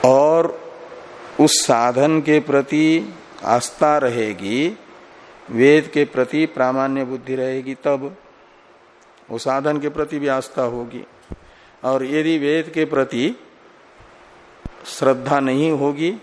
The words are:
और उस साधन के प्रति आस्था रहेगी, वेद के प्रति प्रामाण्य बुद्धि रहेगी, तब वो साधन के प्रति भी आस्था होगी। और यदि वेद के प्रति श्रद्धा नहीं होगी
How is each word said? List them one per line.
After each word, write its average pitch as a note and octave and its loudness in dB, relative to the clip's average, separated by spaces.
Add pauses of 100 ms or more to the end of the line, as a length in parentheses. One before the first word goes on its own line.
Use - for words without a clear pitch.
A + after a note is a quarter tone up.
और D3+ 2 (680)
उस D3+ 6
साधन C3 2
के D3+ 2
प्रति D#3 0 (300)
आस्था C3+ 2
रहेगी, A#2 -2 (760)
वेद C#3+ 6
के D3 2
प्रति C#3+ -2
प्रामाण्य C3+ -2
बुद्धि B2+ -8
रहेगी, C3 -6
तब C#3+ -4 (1120)
वो A2+ -8
साधन C#3 0
के D3 -4
प्रति D3 -6
भी C#3+ -4
आस्था C3+ -2
होगी। A#2+ -6 (760)
और C3 0
यदि D#3 0
वेद D#3 0
के D#3+ 0
प्रति C3+ -2 (1500)
श्रद्धा C3+ 0
नहीं C3+ 0
होगी D3 -2 (120)